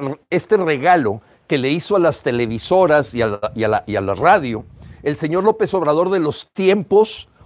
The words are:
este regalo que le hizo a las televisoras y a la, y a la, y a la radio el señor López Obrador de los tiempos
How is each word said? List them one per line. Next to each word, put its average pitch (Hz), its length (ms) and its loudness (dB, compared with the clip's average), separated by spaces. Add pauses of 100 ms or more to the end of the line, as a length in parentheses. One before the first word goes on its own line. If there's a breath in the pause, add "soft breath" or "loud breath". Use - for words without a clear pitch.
(280)
este 180 280 0
regalo 151 640 0 (280 soft breath)
que 151 100 0
le 131 120 -2
hizo 175 240 -2
a 190 60 2
las 165 220 0
televisoras 135 920 0
y 117 80 -2
a 110 60 2
la, 104 260 -6
y 110 80 -4
a 107 60 0
la, 104 180 0
y 104 80 -4
a 101 60 -2
la 98 160 -2
radio 135 480 0 (400 loud breath)
el 147 120 -2
señor 170 280 -2
López 214 300 0
Obrador 170 360 0
de 196 80 0
los 151 340 -4
tiempos 196 760 0 (180 soft breath)